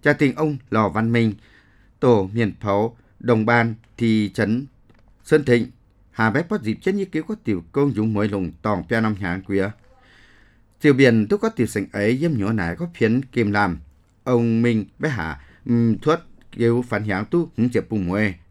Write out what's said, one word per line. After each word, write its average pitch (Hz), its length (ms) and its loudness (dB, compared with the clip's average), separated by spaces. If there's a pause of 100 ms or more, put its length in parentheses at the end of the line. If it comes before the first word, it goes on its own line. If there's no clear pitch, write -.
Cha 147 100 2
tình 143 220 2
ông 151 220 -2 (140)
Lò 110 180 2
Văn 113 240 -2
Minh, 113 220 2 (680)
tổ 107 320 4
miền 110 280 -2
pháo, 107 360 -2 (240)
đồng 113 260 2
ban, 117 280 2 (220)
thị 110 380 0
trấn 117 320 -2 (580)
Sơn 151 200 2
Thịnh. 120 220 2 (440)
Hà 110 200 0
bé 135 180 0
bắt 214 140 -6
dịp 107 200 -4
chết 190 120 0
như 202 100 -2
cứu 160 180 -6
có 214 120 -8 (100)
tiểu 90 280 -2
công 143 200 0
dũng 107 220 -2
mới 104 140 0
lùng 98 240 -4 (100)
tòng 98 260 -2
pia 113 120 0
năm 110 140 0
háng 95 280 -6
quía. 98 280 -2 (1080)
Tiểu 147 140 6
biển 117 360 4
tôi 104 80 0
có 226 100 -2
tiểu 123 180 -2
sảnh 104 260 -6
ấy 107 280 0
yêm 165 180 0
nhỏ 101 140 -2
nải 87 240 -2
có 170 180 -10
phiến 120 280 0
kim 110 300 -2
làm. 98 260 0 (460)
Ông 117 380 2
Minh 113 220 2 (140)
bé 156 100 -4
hạ, 80 320 -6 (260)
ừm, 117 320 2
thuất 160 240 0 (300)
cứu 117 300 0
phản 107 220 -4
hãng 104 260 -4
tu, 170 260 -2
hứng 120 140 0
chẹp 117 200 -4
bùng 101 160 -2
mùi. 98 280 0 (160)